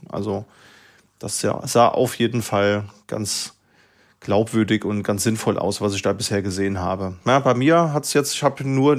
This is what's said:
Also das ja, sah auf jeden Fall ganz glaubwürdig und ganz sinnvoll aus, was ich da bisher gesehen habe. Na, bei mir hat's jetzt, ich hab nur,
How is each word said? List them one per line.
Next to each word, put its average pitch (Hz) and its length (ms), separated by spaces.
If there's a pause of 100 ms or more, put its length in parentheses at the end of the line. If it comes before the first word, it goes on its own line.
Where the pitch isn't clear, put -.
Also 101 360 (760)
das - 240
ja, - 240
sah 120 200
auf - 280
jeden 117 260
Fall 101 440 (200)
ganz - 480 (680)
glaubwürdig 107 600
und 104 200
ganz 98 180
sinnvoll 110 380
aus, 101 200
was 101 140
ich 95 80
da 101 120
bisher 101 280
gesehen 98 380
habe. 92 360 (100)
Na, 131 140
bei 131 140
mir 156 400
hat's 143 200
jetzt, 147 200
ich - 80
hab 139 200
nur, 135 380